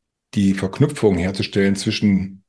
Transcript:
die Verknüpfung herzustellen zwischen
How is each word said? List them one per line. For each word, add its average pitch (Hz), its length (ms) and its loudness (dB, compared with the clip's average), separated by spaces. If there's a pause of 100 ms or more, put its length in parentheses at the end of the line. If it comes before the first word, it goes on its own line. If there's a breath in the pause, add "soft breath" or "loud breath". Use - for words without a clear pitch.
(340)
die 98 200 2
Verknüpfung 101 640 0
herzustellen 98 580 0
zwischen 98 720 -2